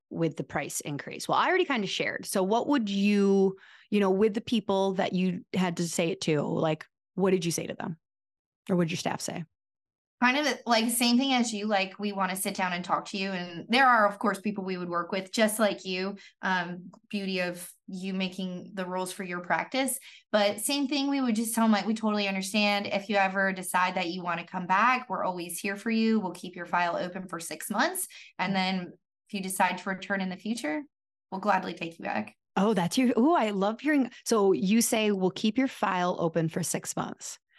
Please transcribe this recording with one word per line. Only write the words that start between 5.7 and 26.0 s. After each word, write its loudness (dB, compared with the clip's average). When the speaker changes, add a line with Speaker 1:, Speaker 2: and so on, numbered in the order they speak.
Speaker 1:
to -2
say 0
it -6
to, 2
like, -2
what 2
did 2
you 0
say -4
to -8
them? -8
Or 4
what 4
did -2
your -2
staff -4
say? -6
Speaker 2:
Kind 4
of, 0
like, 2
same 4
thing 2
as 2
you, -4
like, 0
"We -4
wanna -2
sit -4
down -2
and -4
talk -2
to -6
you." -2
And -8
there 4
are, 6
of -4
course, 0
people -4
we -4
would -6
work -2
with -4
just 2
like 0
you, -4
um, -4
beauty -4
of -6
you -8
making -6
the -6
rules -4
for -10
your -6
practice. -2
But 2
same -2
thing, 0
we 0
would 2
just -2
tell 4
'em, 6
like, 4
"We 0
totally 0
understand. 0
If -4
you 2
ever 2
decide 0
that -2
you -6
wanna -4
come -6
back, 2
we're -2
always -4
here -4
for -4
you. 4